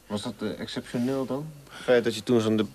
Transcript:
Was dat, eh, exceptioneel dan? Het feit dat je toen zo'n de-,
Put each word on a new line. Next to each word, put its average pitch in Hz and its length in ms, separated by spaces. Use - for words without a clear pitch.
Was 104 140
dat, 117 180
eh, 104 200
exceptioneel 127 680
dan? 139 240
Het - 140
feit 120 200
dat 110 120
je 107 80
toen 120 180
zo'n 110 160
de-, 107 160